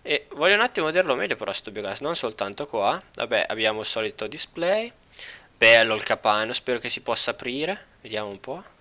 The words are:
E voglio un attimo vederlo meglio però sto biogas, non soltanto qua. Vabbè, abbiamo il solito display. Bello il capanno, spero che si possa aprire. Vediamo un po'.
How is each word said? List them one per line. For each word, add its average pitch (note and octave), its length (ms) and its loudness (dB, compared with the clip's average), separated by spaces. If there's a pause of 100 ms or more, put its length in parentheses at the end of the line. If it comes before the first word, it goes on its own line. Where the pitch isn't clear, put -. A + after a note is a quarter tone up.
E - 300 -2
voglio E3+ 240 4
un G#3+ 60 2
attimo G#3+ 260 0
vederlo D#3+ 280 2
meglio B2+ 200 -2
però G2 160 -6
sto - 200 -6
biogas, G2+ 300 -6
non D#3+ 140 -2
soltanto A2 520 -4
qua. A#2 320 0 (160)
Vabbè, A#2 340 0
abbiamo A2 320 0
il G2+ 40 -6
solito A2 420 -4
display. G3+ 640 -2 (680)
Bello A2+ 380 8
il G#2 80 -6
capanno, A2 500 2
spero B2 260 -2
che A#2+ 100 -6
si - 120 -4
possa A#2 300 -2
aprire. C#3+ 540 -6 (160)
Vediamo G#2+ 280 -8
un G2 100 -12
po'. D#3+ 240 -10 (180)